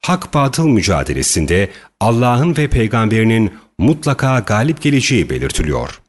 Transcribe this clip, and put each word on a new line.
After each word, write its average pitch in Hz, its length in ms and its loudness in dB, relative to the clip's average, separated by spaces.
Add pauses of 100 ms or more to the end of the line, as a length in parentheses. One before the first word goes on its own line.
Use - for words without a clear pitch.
hak 180 320 -4
batıl 147 340 0
mücadelesinde 85 1000 0 (300)
Allah'ın 123 580 2
ve 147 100 0
peygamberinin 110 880 2 (240)
mutlaka 135 640 0
galip 117 420 -2
geleceği 131 480 0
belirtiliyor. 67 800 -4